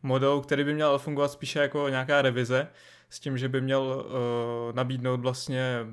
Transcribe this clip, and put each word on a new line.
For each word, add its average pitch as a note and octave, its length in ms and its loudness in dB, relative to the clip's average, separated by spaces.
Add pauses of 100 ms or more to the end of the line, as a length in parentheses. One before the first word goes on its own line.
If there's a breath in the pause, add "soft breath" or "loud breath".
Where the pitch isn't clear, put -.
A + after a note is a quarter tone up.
modelu, C#3 380 4
který C#3 220 0
by C#3+ 100 0
měl D3+ 240 4
fungovat C#3+ 340 0
spíše - 280 -6
jako C#3+ 300 2
nějaká C3+ 320 2
revize, B2+ 460 2 (420 loud breath)
s - 100 -16
tím, C3+ 180 -4
že B2+ 120 -2
by C3 120 0
měl, C3+ 440 0
eh, A#2+ 680 -4
nabídnout B2+ 460 -2
vlastně B2+ 580 -2 (160)